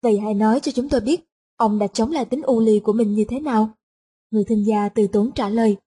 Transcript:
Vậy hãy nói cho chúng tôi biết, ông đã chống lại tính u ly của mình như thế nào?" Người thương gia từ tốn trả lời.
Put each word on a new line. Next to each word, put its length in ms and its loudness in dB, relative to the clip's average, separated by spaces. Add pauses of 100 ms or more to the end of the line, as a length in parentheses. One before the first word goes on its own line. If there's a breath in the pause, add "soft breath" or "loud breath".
Vậy 160 2
hãy 160 -4
nói 260 2
cho 120 -4
chúng 160 -4
tôi 120 0
biết, 200 -2 (360)
ông 220 0
đã 80 0
chống 260 -2
lại 120 -2
tính 180 -6
u 180 2
ly 180 4
của 140 0
mình 220 0
như 140 0
thế 120 -6
nào?" 300 0 (600)
Người 140 0
thương 220 0
gia 220 0
từ 180 0
tốn 260 0
trả 160 -4
lời. 280 2 (100)